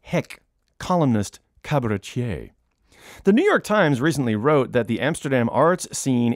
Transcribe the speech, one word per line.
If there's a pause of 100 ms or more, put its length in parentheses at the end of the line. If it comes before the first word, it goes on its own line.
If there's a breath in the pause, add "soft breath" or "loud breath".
Hek, (400)
columnist, (220)
cabaretier. (720 loud breath)
The
New
York
Times
recently
wrote
that
the
Amsterdam
arts
scene